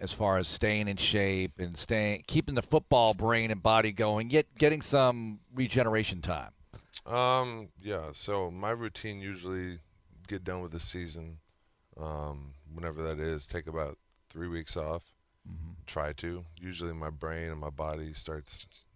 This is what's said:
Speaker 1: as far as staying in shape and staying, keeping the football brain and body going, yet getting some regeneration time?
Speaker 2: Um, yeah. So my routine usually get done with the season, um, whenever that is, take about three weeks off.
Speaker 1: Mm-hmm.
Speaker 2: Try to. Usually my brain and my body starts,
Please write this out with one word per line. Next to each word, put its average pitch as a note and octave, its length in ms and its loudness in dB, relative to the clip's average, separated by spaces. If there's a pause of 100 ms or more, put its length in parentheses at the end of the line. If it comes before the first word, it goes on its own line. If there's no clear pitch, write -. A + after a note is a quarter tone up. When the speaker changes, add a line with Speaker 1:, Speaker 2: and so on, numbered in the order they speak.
Speaker 1:
as F#2+ 120 -6
far G2 260 4
as F2+ 100 2
staying G#2+ 400 2
in G2 80 -2
shape F#2+ 600 2
and F2 180 -6
staying, G#2 500 0
keeping D3 280 0
the A#2+ 80 2
football A#2+ 520 6
brain A2+ 360 2
and G2 120 -2
body A2 300 6
going, G#2+ 380 2
yet D3 160 6 (120)
getting D3+ 240 6
some A#2+ 580 4 (140)
regeneration A2 680 2
time? C#2+ 280 -4 (560)
Speaker 2:
Um, B2 640 2 (120)
yeah. F#2 320 -4
So F#2+ 380 -2
my G2 200 -4
routine A2 500 -6
usually F#2 580 -6 (480)
get F#2+ 160 -6
done F#2 180 -4
with E2+ 120 -8
the E2 80 -6
season, E2 580 -8 (640)
um, D2 520 -8 (220)
whenever D#2+ 300 -6
that D#2 160 -4
is, D#2 260 -4
take E2 220 -8
about D#2 280 -6 (320)
three E2+ 200 -8
weeks E2 280 -6
off. E2 280 -4 (440)
Speaker 1:
Mm-hmm. E2 220 -12 (160)
Speaker 2:
Try D2+ 280 -4
to. F2 300 -8 (160)
Usually E2+ 320 -8
my D#2 180 -6
brain D#2+ 400 -6
and D#2 100 -8
my D2+ 100 -6
body D#2 420 -6
starts, - 540 -10 (300)